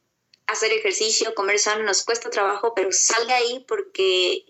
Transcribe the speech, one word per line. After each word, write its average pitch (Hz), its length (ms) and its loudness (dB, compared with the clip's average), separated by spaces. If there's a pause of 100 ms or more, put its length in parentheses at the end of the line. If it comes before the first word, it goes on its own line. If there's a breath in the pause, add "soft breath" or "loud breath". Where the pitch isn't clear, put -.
(460)
hacer 220 260 0
ejercicio, 220 640 0
comer 202 240 0
sano, 214 240 0
nos 196 200 0
cuesta 233 280 -4
trabajo, 208 440 0
pero 196 160 0
sal 226 360 2
de 247 60 0
ahí 247 340 0
porque 190 840 0